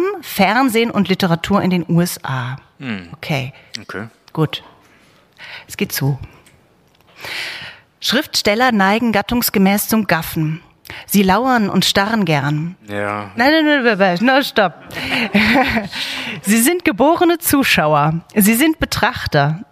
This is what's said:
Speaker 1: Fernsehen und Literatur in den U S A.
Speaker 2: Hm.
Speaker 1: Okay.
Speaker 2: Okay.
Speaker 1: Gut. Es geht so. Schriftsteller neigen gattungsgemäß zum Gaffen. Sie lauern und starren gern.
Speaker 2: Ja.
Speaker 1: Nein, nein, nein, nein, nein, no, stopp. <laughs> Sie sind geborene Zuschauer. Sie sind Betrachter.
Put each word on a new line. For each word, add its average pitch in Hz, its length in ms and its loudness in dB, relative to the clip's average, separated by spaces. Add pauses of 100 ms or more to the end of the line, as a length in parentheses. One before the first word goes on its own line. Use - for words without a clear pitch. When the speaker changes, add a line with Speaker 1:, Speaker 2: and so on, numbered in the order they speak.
(220)
Speaker 1:
Fernsehen 226 680 0
und - 180 0
Literatur 180 520 0
in 180 100 0
den 175 180 0
U 170 100 2
S - 240 -2
A. 127 320 -6 (240)
Speaker 2:
Hm. 101 320 -10
Speaker 1:
Okay. 135 400 -6 (300)
Speaker 2:
Okay. 98 260 -10 (240)
Speaker 1:
Gut. - 320 -2 (1040)
Es - 80 -18
geht 196 160 -4
so. 135 260 -2 (1800)
Schriftsteller 240 720 0
neigen 214 400 2
gattungsgemäß 202 800 2
zum 220 180 0
Gaffen. 160 540 -2 (440)
Sie 202 160 2
lauern 214 480 2
und 190 140 0
starren 208 400 0
gern. 151 540 -2 (100)
Speaker 2:
Ja. 104 480 -6
Speaker 1:
Nein, 262 160 2
nein, 320 140 4
nein, 294 180 2
nein, 226 140 2
nein, 180 240 2
no, 262 200 4
stopp. 202 320 0 (880)
<laughs> 220 800 -6
Sie 226 200 2
sind 349 240 0
geborene 330 540 2
Zuschauer. 160 840 2 (140)
Sie 214 200 4
sind 311 240 2
Betrachter. 160 920 0